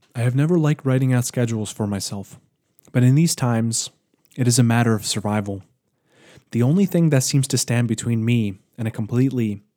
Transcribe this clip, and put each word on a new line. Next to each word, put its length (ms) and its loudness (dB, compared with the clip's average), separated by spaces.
I 60 -4
have 140 0
never 220 2
liked 280 0
writing 260 2
out 140 2
schedules 460 -4
for 140 -4
myself, 540 -8
but 120 2
in 120 6
these 200 2
times, 540 -2
it 120 0
is 100 2
a 60 6
matter 300 2
of 120 -4
survival. 580 -4
The 120 0
only 220 2
thing 240 2
that 140 2
seems 260 0
to 80 0
stand 300 -2
between 380 -2
me 340 0
and 100 -4
a 40 -6
completely 720 -2